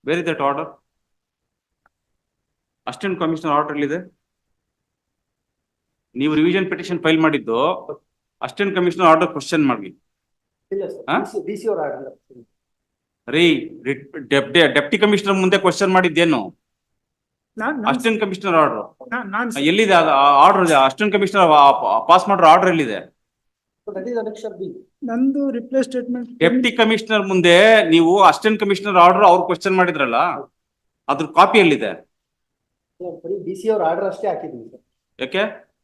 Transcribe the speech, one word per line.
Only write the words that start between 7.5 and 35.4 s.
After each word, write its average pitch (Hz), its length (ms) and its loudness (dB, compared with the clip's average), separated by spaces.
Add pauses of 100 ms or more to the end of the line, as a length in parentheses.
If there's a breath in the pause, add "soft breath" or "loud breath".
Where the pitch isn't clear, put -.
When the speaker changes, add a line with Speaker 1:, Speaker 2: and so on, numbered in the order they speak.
Speaker 1:
ಅಸಿಸ್ಟೆಂಟ್ 196 340 -6
ಕಮಿಷನರ್ 180 320 0
ಆರ್ಡರ್ 160 200 4
ಕ್ವಶನ್ 151 380 -4
ಮಾಡಿ. 104 360 -6 (720)
Speaker 2:
ಇಲ್ಲ 190 160 -8
ಸರ್, - 220 -14
Speaker 1:
ಹಾ? 170 100 -2
Speaker 2:
ಡಿ 208 60 -6
ಸಿ, 180 200 -12
ಡಿ 208 100 -8
ಸಿ 226 120 -10
ಅವ್ರ 185 120 -4
ಆರ್ಡರ್. 135 640 -12 (880)
Speaker 1:
ರೀ, 156 400 0 (140)
ರಿಟ್-, 135 340 -10
ಡೆಪ್-, 139 340 -2
ಡೆ-, 151 220 4
ಡೆಪ್ಟಿ 147 240 0
ಕಮಿಷನರ್ 202 360 0
ಮುಂದೆ 190 240 0
ಕ್ವಶನ್ 185 340 0
ಮಾಡಿದ್ದೇನು? 165 720 0 (960)
Speaker 3:
ನಾನ್, 254 180 -6
ನಾನ್ 226 100 -8
Speaker 1:
ಅಸಿಸ್ಟೆಂಟ್ 226 360 -2
ಕಮಿಷನರ್ 185 340 -4
ಆರ್ಡರ್. 123 560 -2
Speaker 3:
ನಾನ್, 226 180 -10
ನಾನ್ 226 220 -6
ಸರ್. 233 100 -8
Speaker 1:
ಎಲ್ಲಿದೆ 190 320 2
ಅದು, 160 160 4
ಆ 143 380 4
ಆರ್ಡರ್ 190 180 4
ಇದೆ? 160 80 2
ಅಸಿಸ್ಟೆಂಟ್ 180 420 2
ಕಮಿಷನರ್ 196 260 0
ಆ, 147 300 6
ಆ, 113 340 -2
ಪಾಸ್ 185 240 4
ಮಾಡಿರೋ 175 180 4
ಆರ್ಡರ್ 185 220 6
ಎಲ್ಲಿದೆ? 113 520 -6 (680)
Speaker 2:
That 190 180 -12
is 240 80 -8
annexure 214 460 -10
B. 185 120 -12 (300)
Speaker 3:
ನಂದು 269 480 -2
ರಿಪ್ಲೈ 240 300 -4
ಸ್ಟೇಟ್ಮೆಂಟ್. 247 580 -8
Speaker 1:
ಡೆಪ್ಟಿ 240 320 0
ಕಮಿಷನರ್ 220 560 -2
ಮುಂದೆ 185 600 4
ನೀವು 170 320 4
ಅಸಿಸ್ಟೆಂಟ್ 202 380 2
ಕಮಿಷನರ್ 196 360 -4
ಆರ್ಡರ್ 180 280 6
ಅವ್ರು 180 220 4
ಕ್ವಶನ್ 185 300 -4
ಮಾಡಿದ್ರಲ್ಲ, 151 400 0 (920)
ಅದ್ರ 156 180 -4
ಕಾಪಿ 185 340 4
ಎಲ್ಲಿದೆ? 131 300 2
Speaker 2:
ಇಲ್ಲ, - 1200 -20
ಬರೀ 175 340 -10
ಡಿ 170 120 -10
ಸಿ 220 140 -6
ಅವ್ರ 208 140 0
ಆರ್ಡರ್ 170 220 -2
ಅಷ್ಟೇ 190 220 -6
ಹಾಕಿದ್ದೀನಿ 131 420 -10
ಸರ್. - 120 -20 (400)
Speaker 1:
ಯಾಕೆ? 190 500 -8 (120)